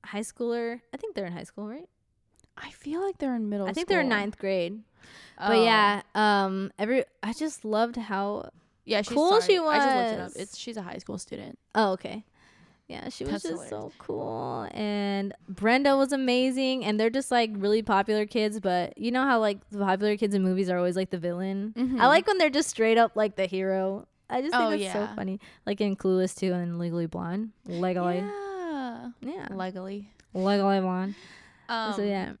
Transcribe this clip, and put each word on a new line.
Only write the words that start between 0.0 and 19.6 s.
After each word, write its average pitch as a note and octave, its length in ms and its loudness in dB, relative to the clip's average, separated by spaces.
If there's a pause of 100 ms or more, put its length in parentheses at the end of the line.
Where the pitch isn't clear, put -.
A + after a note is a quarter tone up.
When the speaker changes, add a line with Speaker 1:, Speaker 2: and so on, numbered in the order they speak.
Speaker 1:
high G#3 180 -8
schooler. A#3 600 -4 (100)
I C4+ 60 -12
think G#4 160 -8
they're G3 140 -6
in E3+ 60 -8
high F3 100 -10
school, G#3 240 -12
right? D4 200 -12 (680)
Speaker 2:
I - 140 -16
feel D#4+ 320 -6
like G4 160 -4
they're C4 160 -2
in G#3+ 140 -2
middle G3+ 180 -2
Speaker 1:
I G3+ 60 -4
think E4+ 140 -4
they're F#4 120 2
in C#4 80 0
Speaker 2:
school. A3+ 100 2
Speaker 1:
ninth G3+ 220 -4
grade. F#3+ 400 -2 (580)
But A3 200 4
Speaker 2:
Oh. A3+ 60 8
Speaker 1:
yeah, G#3 380 6 (140)
um, G3 640 2
every, A#3 240 2 (180)
I A3 120 -4
just D4+ 300 -6
loved A3+ 340 0
how G#3 520 -4 (340)
Speaker 2:
Yeah, G#3 200 0
she's, A#3 100 -6
Speaker 1:
cool D4+ 160 4
Speaker 2:
sorry. G#4+ 140 6
Speaker 1:
she G4+ 160 6
Speaker 2:
I D4+ 180 2
just C4+ 180 4
looked A#3+ 140 2
it A3 120 -4
up. - 80 -8
Speaker 1:
was. - 80 -18
Speaker 2:
It's, G3 200 -10
she's A#3 180 -10
a G#3+ 60 -6
high F3 160 -10
school F#3 220 -10
student. - 400 -14 (160)
Speaker 1:
Oh, G#3+ 160 4
okay. G#3 340 -8 (600)
Yeah, - 220 -10
she - 160 -10
was C#4+ 80 -2
Speaker 2:
That's D4+ 100 -6
Speaker 1:
just E4 80 -6 (140)
Speaker 2:
hilarious. - 40 -16
Speaker 1:
so - 300 -10
cool. A#3+ 720 -6
And G3+ 640 -2 (160)
Brenda B3+ 480 4
was C4+ 160 2
amazing. C4 720 2
And G#3+ 140 0
they're A3+ 120 4
just, C4+ 200 -2
like, A#3 220 2
really G#3 300 2
popular G#3+ 420 2
kids. G#3+ 360 0
But F3+ 360 0
you A#3 140 -2
know B3+ 120 2
how, B3+ 160 4
like, G#3 200 2 (100)